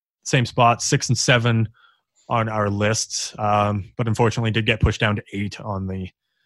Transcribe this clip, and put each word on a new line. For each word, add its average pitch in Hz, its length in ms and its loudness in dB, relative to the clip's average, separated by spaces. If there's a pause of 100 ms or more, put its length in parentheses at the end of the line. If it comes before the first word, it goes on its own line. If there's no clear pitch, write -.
(240)
same 127 220 0
spot, 120 360 4
six - 280 0
and 120 80 0
seven 117 520 2 (580)
on 113 220 -2
our 104 200 0
lists, 104 720 -2
um, 104 580 0
but 113 100 -2
unfortunately 113 440 0
did 107 140 0
get 113 140 0
pushed 110 200 2
down 107 160 2
to - 80 -4 (100)
eight 101 280 -8
on 98 260 -6
the 92 220 -8 (360)